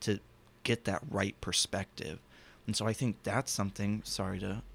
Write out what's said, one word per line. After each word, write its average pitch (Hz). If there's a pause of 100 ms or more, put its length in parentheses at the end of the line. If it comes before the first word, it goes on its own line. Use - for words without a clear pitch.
to 104 (420)
get 120
that 95 (100)
right 101
perspective. - (480)
And 107
so 107
I 113
think 113
that's 110
something, 101
sorry 95
to 98 (120)